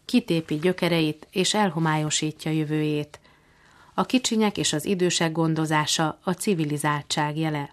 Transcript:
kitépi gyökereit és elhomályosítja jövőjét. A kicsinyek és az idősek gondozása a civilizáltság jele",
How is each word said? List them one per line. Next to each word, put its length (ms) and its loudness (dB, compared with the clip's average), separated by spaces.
kitépi 500 0
gyökereit 760 0
és 240 0
elhomályosítja 960 0
jövőjét. 680 -2
A 100 2
kicsinyek 540 0
és 140 0
az 120 -2
idősek 480 0
gondozása 920 0
a 80 -2
civilizáltság 1040 -2
jele", 360 -2